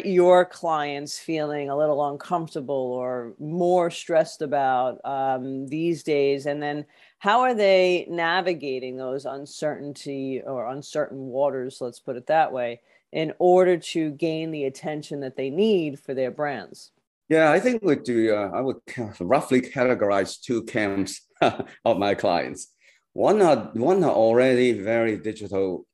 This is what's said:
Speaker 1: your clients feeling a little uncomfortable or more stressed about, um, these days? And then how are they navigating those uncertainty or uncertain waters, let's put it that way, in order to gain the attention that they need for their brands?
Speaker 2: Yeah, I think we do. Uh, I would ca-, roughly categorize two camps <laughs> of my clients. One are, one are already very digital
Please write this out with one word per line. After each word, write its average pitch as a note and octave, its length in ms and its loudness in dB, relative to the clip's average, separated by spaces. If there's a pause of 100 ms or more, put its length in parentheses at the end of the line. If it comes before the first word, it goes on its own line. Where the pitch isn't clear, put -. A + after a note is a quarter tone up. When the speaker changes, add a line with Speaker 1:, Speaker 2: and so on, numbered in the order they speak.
Speaker 1:
your F3+ 400 6
clients D3 720 -4
feeling D3 520 -4
a C#3 60 -2
little D3 300 2
uncomfortable D3 680 -6
or B2+ 640 -4
more F3 520 2
stressed D#3+ 520 -2
about, C3 640 0
um, C3+ 600 -4
these D#3+ 340 -2
days? C#3 420 0
And D3 180 -4
then D3 220 -4 (340)
how G#3+ 220 4
are B3+ 140 2
they F#3 540 4
navigating E3 880 -4
those C3 300 -8
uncertainty C#3 1200 -8
or B2+ 220 -8
uncertain C#3 520 -8
waters, C3 640 -4
let's A#2+ 200 -10
put B2+ 160 -10
it A#2+ 120 -14
that D#3 240 2
way, A#2+ 280 -6 (320)
in D#3 260 -4
order F3+ 380 6
to D#3+ 360 -4
gain D#3+ 400 -4
the D3 120 -6
attention D3+ 560 -8
that C3 160 -10
they C3+ 140 -6
need E3+ 480 0
for - 160 -10
their B2+ 160 -2
brands? C3 640 -8 (360)
Speaker 2:
Yeah, D#3+ 220 6
I F3 100 4
think A#3 220 0
we D3+ 140 4
do. A2+ 380 2
Uh, G2+ 200 -4
I A2 80 -2
would C3 140 -2 (100)
ca-, G#2+ 340 -10
roughly B2+ 400 2
categorize A2 800 0
two A#2 220 -4
camps G2 580 -4 (120)
<laughs> - 100 -14
of - 560 0
my G2+ 160 2
clients. E2+ 540 -2 (440)
One G3+ 300 4
are, C#3 320 2
one E3 300 2
are B2 80 2
already B2 600 4
very A2 460 0
digital G2 760 -4